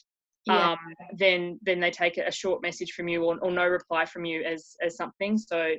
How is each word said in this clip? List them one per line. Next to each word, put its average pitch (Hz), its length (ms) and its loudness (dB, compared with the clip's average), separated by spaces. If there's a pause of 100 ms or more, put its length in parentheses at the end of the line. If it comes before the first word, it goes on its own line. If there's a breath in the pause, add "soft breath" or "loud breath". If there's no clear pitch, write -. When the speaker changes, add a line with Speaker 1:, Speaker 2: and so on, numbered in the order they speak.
(480)
Speaker 1:
Yeah. 175 260 4
Speaker 2:
um, 160 60 -4 (380)
then, 175 460 2
then 185 160 2
they 175 140 2
take 175 260 0
a 180 140 -2
short 180 300 -2
message 175 280 -6
from 175 160 -8
you 170 160 0
or, 170 200 0
or 180 100 0
no 180 160 2
reply 170 380 0
from 170 180 -10
you 160 180 -4
as, 160 320 -6 (100)
as 170 120 -2
something. 196 420 -2
So 165 400 -2